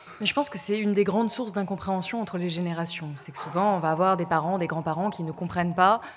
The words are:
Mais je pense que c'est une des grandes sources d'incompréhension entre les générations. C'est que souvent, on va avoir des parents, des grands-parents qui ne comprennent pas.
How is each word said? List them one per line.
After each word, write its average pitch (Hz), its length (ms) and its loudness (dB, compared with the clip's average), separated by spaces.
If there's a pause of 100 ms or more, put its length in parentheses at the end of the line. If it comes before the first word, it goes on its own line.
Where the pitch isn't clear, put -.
(200)
Mais 214 60 -2
je - 80 -2
pense 285 160 0
que 196 80 -6
c'est 208 200 -2
une 208 140 2
des 202 120 4
grandes 202 260 2
sources 220 240 -6
d'incompréhension 190 640 -2
entre 190 160 -6
les 175 140 -2
générations. 170 640 -4
C'est - 160 -10
que - 60 -10
souvent, 196 380 2
on - 20 0
va 160 140 2
avoir 185 260 4
des 170 80 0
parents, 165 320 2
des 175 80 0
grands-parents 160 420 -2
qui 185 140 -4
ne 160 100 -4
comprennent 175 420 -2
pas. 196 280 6 (140)